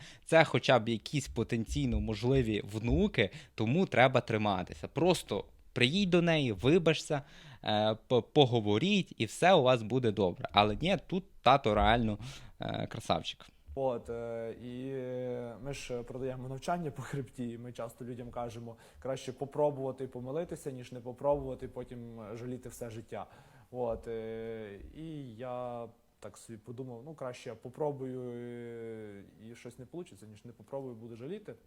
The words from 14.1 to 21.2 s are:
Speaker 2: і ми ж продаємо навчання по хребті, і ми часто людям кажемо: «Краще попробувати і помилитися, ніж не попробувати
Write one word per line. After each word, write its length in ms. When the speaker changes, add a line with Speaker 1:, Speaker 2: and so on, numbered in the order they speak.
Speaker 2:
і 300
ми 80
ж 300
продаємо 460
навчання 420
по 100
хребті, 480
і 80
ми 140
часто 340
людям 260
кажемо: 440
«Краще 340
попробувати 720
і 40
помилитися, 640
ніж 200
не 80
попробувати 680